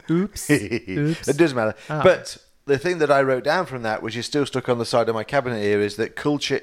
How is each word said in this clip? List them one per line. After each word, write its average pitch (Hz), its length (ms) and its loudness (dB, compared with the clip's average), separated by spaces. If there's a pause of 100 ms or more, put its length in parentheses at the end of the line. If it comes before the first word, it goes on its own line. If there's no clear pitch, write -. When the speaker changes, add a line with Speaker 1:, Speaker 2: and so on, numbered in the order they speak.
(120)
Speaker 1:
Oops. 185 380 -2
Speaker 2:
<laughs> - 20 2
Speaker 1:
Oops. 147 760 -2
Speaker 2:
It 147 100 2
doesn't 151 180 4
matter. 110 180 0 (160)
Speaker 1:
Ah. 151 140 -4
Speaker 2:
But - 340 2 (280)
the 139 120 2
thing 180 220 -2
that 143 120 4
I 139 120 6
wrote 131 200 0
down 165 220 0
from 127 180 -10
that, 107 180 -2
which 110 140 -6
is 120 120 -6
still 143 180 0
stuck 127 240 -2
on 120 80 2
the 117 80 -4
side 117 240 2
of 113 60 0
my 110 100 -4
cabinet 123 360 -2
here, 104 200 4
is 101 160 -2
that 110 180 -4
culture 143 480 -2